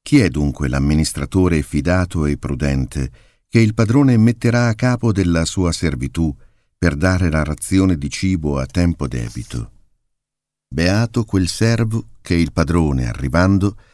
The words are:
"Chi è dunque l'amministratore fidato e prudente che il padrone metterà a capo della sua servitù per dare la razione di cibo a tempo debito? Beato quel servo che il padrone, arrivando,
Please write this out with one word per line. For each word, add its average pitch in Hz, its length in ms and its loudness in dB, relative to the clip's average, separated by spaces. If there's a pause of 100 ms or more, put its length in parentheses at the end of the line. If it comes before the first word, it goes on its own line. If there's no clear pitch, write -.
"Chi - 160 4
è 104 100 4
dunque 71 400 -2
l'amministratore 76 960 0
fidato 82 640 -2
e 71 100 -2
prudente 69 720 -4 (380)
che 117 120 2
il 110 140 4
padrone 120 420 2
metterà 117 520 2
a 110 60 0
capo 120 380 0
della 87 320 2
sua 87 280 -2
servitù 71 640 -2 (420)
per 80 200 0
dare 90 340 2
la 76 120 0
razione 92 540 0
di 71 140 -6
cibo 78 480 -2
a 65 80 -4
tempo 85 420 -2
debito? 58 640 -8 (960)
Beato 104 560 -2
quel 95 240 0
servo 113 600 -2 (120)
che - 140 -4
il 85 180 2
padrone, 73 560 0
arrivando, 90 680 0 (180)